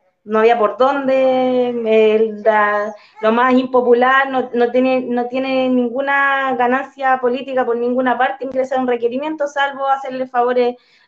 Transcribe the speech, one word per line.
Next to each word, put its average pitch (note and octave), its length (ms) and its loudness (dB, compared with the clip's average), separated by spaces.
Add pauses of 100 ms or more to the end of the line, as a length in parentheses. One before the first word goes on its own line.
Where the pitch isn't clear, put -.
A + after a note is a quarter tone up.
(240)
no G#3+ 140 -4
había A3+ 220 4
por G#3 180 0
dónde, C4 920 0 (180)
eh, A3 440 4 (140)
la, G#3 480 2 (300)
lo A3 80 4
más B3 240 2
impopular, B3+ 760 2
no, B3+ 240 -4
no A#3+ 160 0
tiene, B3+ 320 0
no A#3+ 280 -4
tiene C4 380 -2
ninguna C4+ 880 0
ganancia C4 640 0
política B3+ 460 -2
por A#3 100 -2
ninguna B3 440 -2
parte C#4 260 -2
ingresar C4 340 -4
un B3+ 80 -2
requerimiento, C4 600 -4
salvo C#4 400 -4
hacerle C4+ 400 -4
favores B3 480 0 (320)